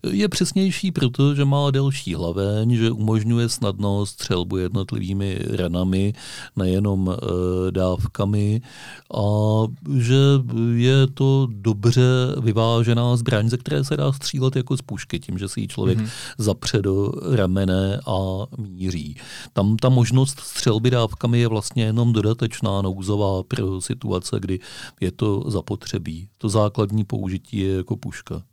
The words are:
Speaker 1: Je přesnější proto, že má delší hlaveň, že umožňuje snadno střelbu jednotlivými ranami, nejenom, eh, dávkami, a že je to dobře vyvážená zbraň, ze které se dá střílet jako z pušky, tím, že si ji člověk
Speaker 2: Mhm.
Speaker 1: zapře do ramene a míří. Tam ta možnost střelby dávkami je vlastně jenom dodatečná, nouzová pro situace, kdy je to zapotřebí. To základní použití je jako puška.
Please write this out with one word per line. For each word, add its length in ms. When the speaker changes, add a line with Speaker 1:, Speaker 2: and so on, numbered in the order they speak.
Speaker 1:
Je 180
přesnější 640
proto, 420
že 100
má 260
delší 440
hlaveň, 640
že 140
umožňuje 580
snadno 580
střelbu 500
jednotlivými 840
ranami, 560
nejenom, 600
eh, 560
dávkami, 880
a 80
že 180
je 320
to 440
dobře 520
vyvážená 760
zbraň, 320
ze 80
které 280
se 120
dá 160
střílet 440
jako 200
z 60
pušky, 380
tím, 180
že 100
si 120
ji 80
člověk 300
Speaker 2:
Mhm. 100
Speaker 1:
zapře 440
do 300
ramene 680
a 100
míří. 580
Tam 240
ta 120
možnost 520
střelby 500
dávkami 500
je 80
vlastně 360
jenom 280
dodatečná, 720
nouzová 600
pro 380
situace, 600
kdy 200
je 120
to 340
zapotřebí. 840
To 100
základní 560
použití 540
je 180
jako 200
puška. 460